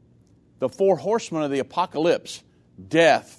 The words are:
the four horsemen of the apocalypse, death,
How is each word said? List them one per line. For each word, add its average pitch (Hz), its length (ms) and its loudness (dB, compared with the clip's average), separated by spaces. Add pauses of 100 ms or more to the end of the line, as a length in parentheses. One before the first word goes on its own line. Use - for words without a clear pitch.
(600)
the 131 80 -2
four 190 280 0
horsemen 170 460 -4
of 143 80 -4
the 139 80 -2
apocalypse, - 840 -2 (440)
death, 151 400 4 (100)